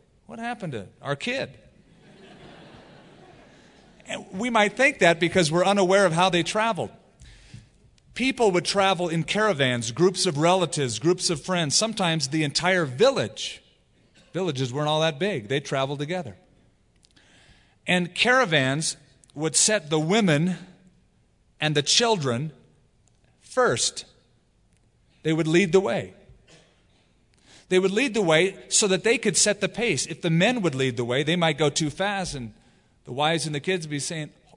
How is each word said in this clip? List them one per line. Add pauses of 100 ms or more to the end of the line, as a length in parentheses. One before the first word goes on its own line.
(260)
"What
happened
to (160)
our
kid?" (2500)
And
we
might
think
that
because
we're
unaware
of
how
they
traveled. (1200)
People
would
travel
in
caravans,
groups
of
relatives,
groups
of
friends,
sometimes
the
entire
village. (720)
Villages
weren't
all
that
big.
They
traveled
together. (1500)
And
caravans (360)
would
set
the
women (1000)
and
the
children (880)
first. (1200)
They
would
lead
the
way. (1600)
They
would
lead
the
way (100)
so
that
they
could
set
the
pace.
If
the
men
would
lead
the
way,
they
might
go
too
fast,
and (540)
the
wives
and
the
kids
would
be
saying, (260)